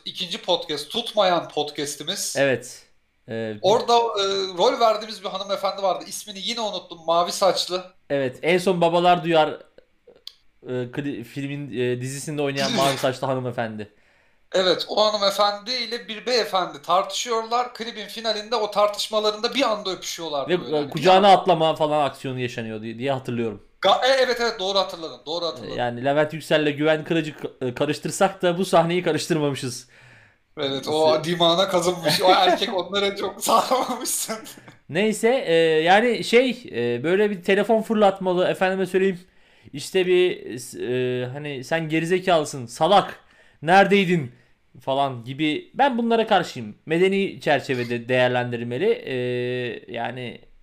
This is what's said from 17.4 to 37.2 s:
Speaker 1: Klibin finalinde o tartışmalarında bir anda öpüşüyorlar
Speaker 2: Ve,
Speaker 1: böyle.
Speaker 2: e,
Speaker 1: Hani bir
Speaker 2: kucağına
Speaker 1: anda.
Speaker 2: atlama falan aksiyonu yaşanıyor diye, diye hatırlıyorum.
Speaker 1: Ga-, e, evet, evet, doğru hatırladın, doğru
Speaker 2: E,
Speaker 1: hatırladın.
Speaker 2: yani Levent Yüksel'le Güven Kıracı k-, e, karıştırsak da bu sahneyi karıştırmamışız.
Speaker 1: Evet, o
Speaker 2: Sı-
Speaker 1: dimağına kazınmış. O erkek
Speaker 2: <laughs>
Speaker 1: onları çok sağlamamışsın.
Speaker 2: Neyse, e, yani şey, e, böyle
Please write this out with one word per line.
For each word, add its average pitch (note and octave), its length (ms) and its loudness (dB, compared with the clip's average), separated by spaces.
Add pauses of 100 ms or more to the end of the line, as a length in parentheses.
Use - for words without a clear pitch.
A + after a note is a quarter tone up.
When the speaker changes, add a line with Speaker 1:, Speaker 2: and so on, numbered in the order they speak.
Speaker 1:
Klibin G#3+ 340 -12
finalinde A3 480 -6
o G#3+ 160 -2
tartışmalarında G#3+ 840 0
bir B3+ 60 0 (100)
anda G3 200 -4
öpüşüyorlar D#3 560 -6
Speaker 2:
Ve, E3+ 120 0
Speaker 1:
böyle. D3+ 180 -4
Speaker 2:
e, D3 120 -2
Speaker 1:
Hani - 80 -8
bir D3+ 100 2
Speaker 2:
kucağına F#3+ 220 8
Speaker 1:
anda. - 20 10
Speaker 2:
atlama D#3+ 440 4
falan D3+ 300 2
aksiyonu C3 340 -6
yaşanıyor A2+ 420 -6
diye, A2+ 180 -10
diye C3+ 120 -2
hatırlıyorum. A#2 560 -4 (140)
Speaker 1:
Ga-, G3 240 4
e, - 20 4 (160)
evet, B3 180 0
evet, A3+ 180 -2
doğru F#3+ 200 0
hatırladın, E3 460 -6
doğru E3+ 200 -6 (100)
Speaker 2:
E, - 60 -16
Speaker 1:
hatırladın. - 120 -10
Speaker 2:
yani A#2+ 320 -4
Levent D3 280 2
Yüksel'le D3+ 440 0
Güven D#3 260 2
Kıracı D#3 340 -2
k-, - 140 -10 (160)
e, A#2+ 60 -4
karıştırsak D#3 680 -2
da F3 160 2
bu F#3+ 80 0
sahneyi F3 380 2
karıştırmamışız. D3 840 -2 (720)
Speaker 1:
Evet, C3+ 300 -4
o D#3 360 4
Speaker 2:
Sı- - 0 -
Speaker 1:
dimağına E3+ 460 2
kazınmış. E3+ 520 0
O F#3 140 8
erkek A3+ 380 2
Speaker 2:
<laughs> - 0 -
Speaker 1:
onları G3 420 -2
çok G3+ 280 -6
sağlamamışsın. A3+ 920 0 (520)
Speaker 2:
Neyse, G#3+ 580 2
e, E3 60 2 (300)
yani G3+ 400 4
şey, A#3+ 480 2
e, A#2+ 320 -2
böyle G3 280 2